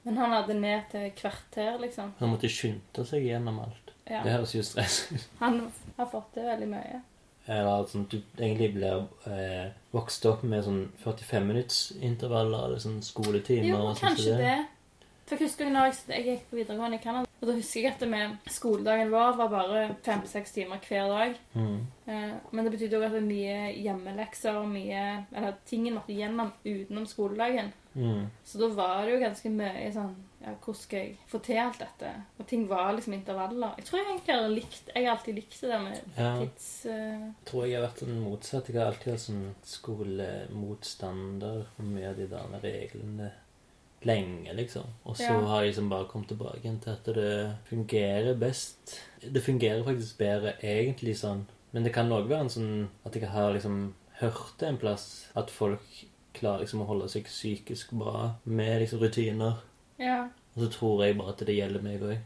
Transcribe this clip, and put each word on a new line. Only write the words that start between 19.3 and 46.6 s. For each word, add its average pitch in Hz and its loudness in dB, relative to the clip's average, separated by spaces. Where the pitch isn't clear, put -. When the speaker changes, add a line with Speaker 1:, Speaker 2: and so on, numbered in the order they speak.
Speaker 1:
var 226 4
bare 208 2
fem-seks 202 -2
timer 190 -4
hver 196 0
dag. 226 2
Speaker 2:
Mm. 113 0
Speaker 1:
Eh, 214 -4
men 226 0
det 226 2
betydde 220 0
også 220 2
at 214 0
det 220 0
var 214 2
mye 202 -2
hjemmelekser 202 -4
og 208 -2
mye, 202 -2
eller 202 -2
tingen 233 0
måtte 208 -6
gjennom 214 -2
utenom 208 -4
skoledagen. 208 0
Speaker 2:
Mm. 110 2
Speaker 1:
Så - -12
da 226 4
var 196 2
det 226 2
jo 262 4
ganske 220 0
mye 208 -2
sånn, 202 -4
«Ja, 220 -10
hvordan 214 -6
skal - -6
jeg 202 -6
få 226 -4
til 233 0
alt 240 0
dette?» - -10
Og 208 -10
ting 226 0
var 190 2
liksom 226 -4
intervaller. 196 -4
Jeg - -14
tror 359 -2
jeg 403 0
egentlig 349 0
har 220 2
likt, - -4
jeg 247 2
har 233 4
alltid 226 -6
likt - -12
det 254 -2
der 226 0
med 202 -6
Speaker 2:
Ja. 120 2
Speaker 1:
tids, - -8
eh, 226 -4
Speaker 2:
Jeg 220 -6
tror 123 0
jeg 123 0
har 120 2
vært 117 -8
den 120 -2
motsatte. 104 -4
Jeg 117 4
har 110 4
alltid 120 -4
hatt 113 -2
sånn 98 -4
skolemotstander 101 -6
og 110 -8
mye 98 -4
av 95 -6
de 98 -4
der 92 -8
reglene 104 -6
lenge, 90 0
liksom. - -6
Og 117 -4
så 247 -4
Speaker 1:
Ja. 233 4
Speaker 2:
har 107 4
jeg 104 4
liksom 104 0
bare 95 0
kommet 104 -8
tilbake 113 -6